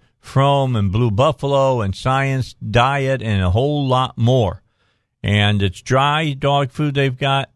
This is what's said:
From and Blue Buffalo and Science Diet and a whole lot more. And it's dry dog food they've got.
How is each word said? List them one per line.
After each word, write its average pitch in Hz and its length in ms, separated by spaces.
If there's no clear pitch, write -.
From 135 560
and 101 160
Blue 113 200
Buffalo 135 720
and 98 120
Science 135 600
Diet 131 680
and 104 220
a 90 80
whole 143 340
lot 127 320
more. 117 460
And 104 400
it's 98 200
dry 143 520
dog 139 380
food 147 240
they've 135 220
got. 139 380